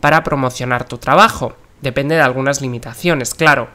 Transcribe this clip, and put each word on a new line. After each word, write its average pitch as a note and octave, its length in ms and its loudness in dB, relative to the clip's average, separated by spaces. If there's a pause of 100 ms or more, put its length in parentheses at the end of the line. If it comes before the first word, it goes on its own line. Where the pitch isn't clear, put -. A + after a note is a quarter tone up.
para D#3 220 4
promocionar B2+ 600 -2
tu A#2+ 140 -12
trabajo. D3+ 580 2 (260)
Depende C#3 320 -2
de D#3+ 60 4
algunas C3+ 400 0
limitaciones, B2+ 720 -4
claro. C#3 400 2